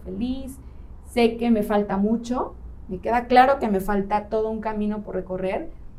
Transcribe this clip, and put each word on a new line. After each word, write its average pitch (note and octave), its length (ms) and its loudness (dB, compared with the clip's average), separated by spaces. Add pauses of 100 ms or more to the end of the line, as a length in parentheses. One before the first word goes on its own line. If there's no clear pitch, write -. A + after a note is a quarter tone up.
feliz, B3 560 -6 (460)
sé A#3 320 2
que A#3 140 2
me G#3 120 4
falta G3+ 340 0
mucho, A#3+ 560 0 (360)
me F#3 100 -6
queda A#3+ 280 0
claro C4 320 8
que A#3 100 0
me G3 100 2
falta G#3 480 0
todo A3 220 0
un A3 100 -4
camino G#3+ 440 -2
por F#3 120 -8
recorrer, F#3 540 -4 (300)